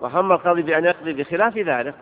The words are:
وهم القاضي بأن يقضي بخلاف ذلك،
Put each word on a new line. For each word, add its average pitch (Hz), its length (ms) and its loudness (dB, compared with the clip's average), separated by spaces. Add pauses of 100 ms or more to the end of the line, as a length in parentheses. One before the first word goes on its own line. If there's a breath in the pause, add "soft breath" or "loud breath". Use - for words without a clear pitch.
وهم 170 300 0
القاضي 170 300 2
بأن 160 240 0
يقضي 165 280 0
بخلاف 175 440 -2
ذلك، 143 440 -2